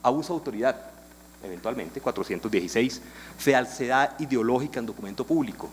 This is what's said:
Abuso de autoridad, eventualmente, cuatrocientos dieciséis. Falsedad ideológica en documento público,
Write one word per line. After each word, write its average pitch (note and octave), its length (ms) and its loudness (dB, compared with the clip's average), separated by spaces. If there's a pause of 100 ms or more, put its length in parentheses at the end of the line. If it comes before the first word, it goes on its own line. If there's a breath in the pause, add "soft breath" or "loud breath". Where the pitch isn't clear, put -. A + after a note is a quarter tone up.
Abuso D3+ 300 2
de E3+ 60 -2
autoridad, B2 380 0 (640)
eventualmente, G2 580 -6
cuatrocientos F#2+ 500 -2
dieciséis. G#2+ 520 2 (340 loud breath)
Falsedad C3 840 2
ideológica B2+ 600 2
en A#2 60 -4
documento G2+ 400 -6
público, D3 460 0